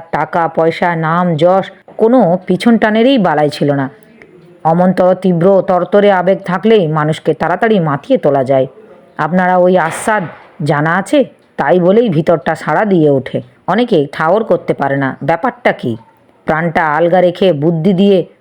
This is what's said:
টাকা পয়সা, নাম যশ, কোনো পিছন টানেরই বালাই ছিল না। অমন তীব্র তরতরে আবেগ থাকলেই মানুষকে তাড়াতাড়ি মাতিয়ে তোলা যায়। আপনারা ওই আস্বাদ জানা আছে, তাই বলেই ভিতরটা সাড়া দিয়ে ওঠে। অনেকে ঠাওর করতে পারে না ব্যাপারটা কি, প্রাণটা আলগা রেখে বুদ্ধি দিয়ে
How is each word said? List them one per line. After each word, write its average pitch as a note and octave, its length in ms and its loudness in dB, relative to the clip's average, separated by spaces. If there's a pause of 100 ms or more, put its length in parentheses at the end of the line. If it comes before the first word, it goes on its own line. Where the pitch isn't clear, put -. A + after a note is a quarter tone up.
(120)
টাকা D#3+ 360 -2
পয়সা, E3 480 -2
নাম E3 400 0
যশ, F3 340 2 (260)
কোনো A3 500 2
পিছন G3+ 320 2
টানেরই A3+ 400 2
বালাই D3+ 320 0
ছিল C#3+ 220 -2
না। C3+ 180 -4 (760)
অমন F3 280 2 (300)
তীব্র F#3 400 2
তরতরে G3 500 2
আবেগ F3+ 260 0
থাকলেই F#3 480 0
মানুষকে D#3 480 -2
তাড়াতাড়ি F#3 460 0
মাতিয়ে D#3+ 380 -2
তোলা C#3 260 0
যায়। C3 220 0 (520)
আপনারা F3+ 380 0
ওই F3+ 220 4
আস্বাদ F3+ 440 -2 (420)
জানা D#3 320 0
আছে, A3+ 280 0 (320)
তাই E3 240 2
বলেই G#3 280 2
ভিতরটা E3 460 -2
সাড়া E3 300 -2
দিয়ে E3 260 2
ওঠে। C3 300 -2 (260)
অনেকে F#3+ 460 0
ঠাওর F#3 320 0
করতে F3 300 -2
পারে C#3 220 -2
না C3+ 260 -4
ব্যাপারটা E3 500 -4
কি, A2+ 240 -6 (480)
প্রাণটা E3 420 -2
আলগা E3 340 0
রেখে F3+ 320 0
বুদ্ধি D#3+ 400 -2
দিয়ে F#3 320 2 (160)